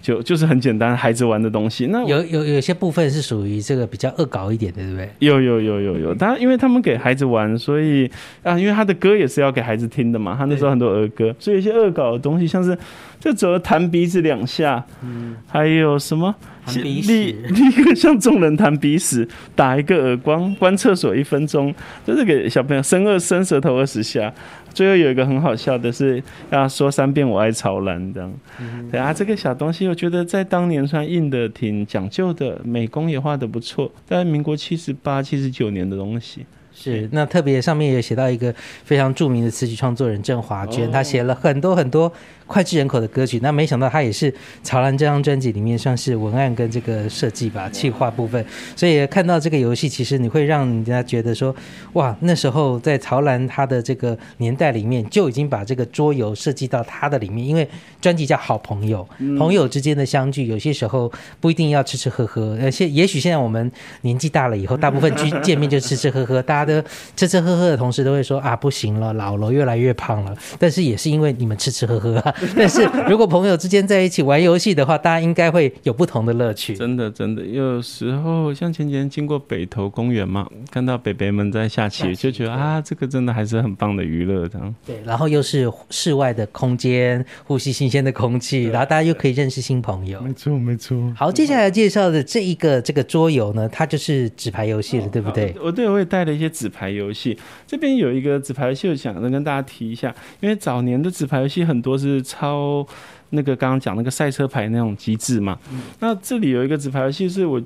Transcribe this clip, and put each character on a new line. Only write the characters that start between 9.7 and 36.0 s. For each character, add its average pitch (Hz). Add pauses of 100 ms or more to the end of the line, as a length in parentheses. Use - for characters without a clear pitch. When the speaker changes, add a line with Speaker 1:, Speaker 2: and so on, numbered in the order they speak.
Speaker 1:
子 117
听 117
的 117
嘛， 101
他 139
那 143
时 139
候 139
很 131
多 120
儿 104
歌， 110
Speaker 2:
对。 -
Speaker 1:
所 208
以 -
有 190
些 208
恶 220
搞 143
的 123
东 147
西， 175
像 185
是 180 (400)
就 302
走 190
了 175
弹 170
鼻 170
子 175
两 135
下， 135 (180)
Speaker 2:
嗯。 120 (100)
Speaker 1:
还 151
有 156
什 151
么 180 (300)
Speaker 2:
弹 123
鼻 139
屎。 208
Speaker 1:
立-， 214 (220)
立 254
刻 269
向 311
众 226
人 156
弹 151
鼻 147
屎， 117 (280)
打 135
一 147
个 180 (120)
耳 123
光， 160
关 190
厕 196
所 127
一 139
分 147
钟， 143 (320)
就 220
是 294
给 143
小 131
朋 139
友 135
伸 190
二-， 202
伸 180
舌 147
头 135
二 135
十 110
下。 107 (420)
最 190
后 196
有 160
一 131
个 131
很 135
好 139
笑 131
的 120
是， 131 (300)
要 139
说 139
三 139
遍 143
“我 101
爱 110
曹 98
兰” 95 (160)
这 98
样。 92 (280)
Speaker 2:
嗯。 120
Speaker 1:
对 123
啊， 139
这 196
个 208
小 143
东 151
西 190
我 175
觉 175
得 175
在 190
当 175
年 143
算 151
印 165
的 120
挺 104
讲 98
究 185
的， 135
美 117
工 151
也 139
画 147
得 127
不 113
错， - (140)
在 180
民 151
国 151
七 165
十 147
八、 139
七 139
十 135
九 120
年 95
的 95
东 107